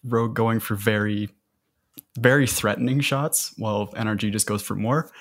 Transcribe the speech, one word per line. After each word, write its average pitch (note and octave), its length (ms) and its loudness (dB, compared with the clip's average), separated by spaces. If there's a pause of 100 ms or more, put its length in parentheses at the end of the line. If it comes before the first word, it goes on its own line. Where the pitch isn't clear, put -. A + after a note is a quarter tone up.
Rogue A#2 320 0
going A2+ 260 2
for - 140 -4
very, G#2 540 0 (920)
very B2+ 300 6
threatening A#2+ 520 0
shots C#3 560 -2
while G#2 400 -2
N A2 120 -2
R A2 80 0
G G#2 140 -2
just G#2 180 -2
goes G#2 140 -2
for - 120 -6
more, A#2+ 360 -2 (100)